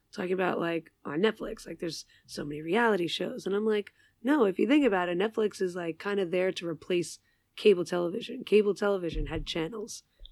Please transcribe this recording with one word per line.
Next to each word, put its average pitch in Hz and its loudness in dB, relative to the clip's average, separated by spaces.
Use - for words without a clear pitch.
talking 185 -4
about, 185 0
like, 170 -4
on 147 -4
Netflix, - -2
like, 165 -12
there's 165 -8
so - -10
many 147 -8
reality 190 2
shows. 175 -6
And 190 -2
I'm 214 0
like, 208 -2
"No, 269 4
if 190 0
you 208 4
think 285 6
about 185 2
it, 175 -2
Netflix 214 0
is, 180 -2
like, 165 -6
kinda 202 -2
there 180 0
to 175 -6
replace 170 -4
cable 180 6
television." 180 -4
Cable 202 6
television 170 0
had 147 -6
channels. 208 -6